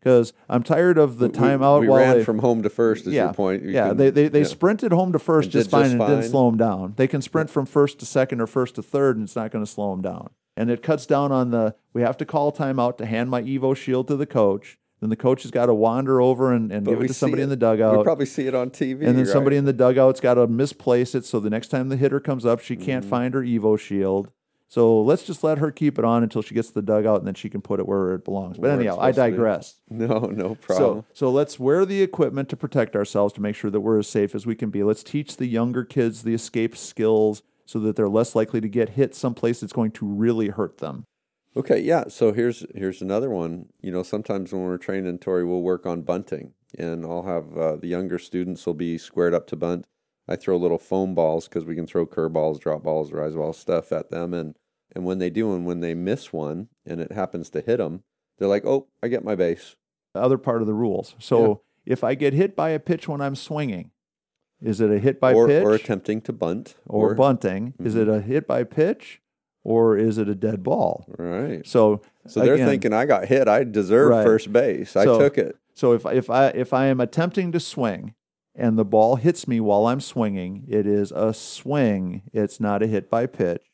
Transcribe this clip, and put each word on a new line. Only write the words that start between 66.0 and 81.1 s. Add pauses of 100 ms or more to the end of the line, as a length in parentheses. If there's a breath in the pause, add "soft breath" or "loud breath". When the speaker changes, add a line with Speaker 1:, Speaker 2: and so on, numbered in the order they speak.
Speaker 2:
to
bunt. (120)
Speaker 1:
Or
Speaker 2:
Or
Speaker 1:
bunting. (100)
Is
Speaker 2:
Mm-hmm.
Speaker 1:
it
a
hit
by
pitch (420)
or
is
it
a
dead
ball? (120)
Speaker 2:
Right.
Speaker 1:
So, (260 soft breath)
Speaker 2:
So
they're
Speaker 1:
again,
Speaker 2:
thinking,
"I
got
hit.
I
deserve
Speaker 1:
Right.
Speaker 2:
first
base.
I
Speaker 1:
So,
Speaker 2:
took
it." (180)
Speaker 1:
so
if,
if
I,
if
I
am
attempting
to
swing (400)
and
the
ball
hits
me
while
I'm
swinging,
it
is